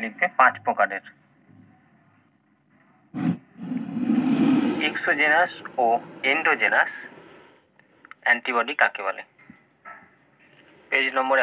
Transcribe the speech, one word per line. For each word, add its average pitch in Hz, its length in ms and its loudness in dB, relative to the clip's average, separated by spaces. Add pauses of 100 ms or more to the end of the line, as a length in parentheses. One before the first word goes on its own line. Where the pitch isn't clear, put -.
লিখবে 113 240 -4 (120)
পাঁচ 127 160 6 (120)
প্রকারের। 101 380 -2 (3750)
Exogenous 156 640 2 (320)
ও - 20 4 (460)
endogenous 143 600 0 (1300)
antibody 120 580 -2
কাকে 107 260 0
বলে? 98 140 -6 (1700)
Page 135 160 2 (100)
number 135 260 2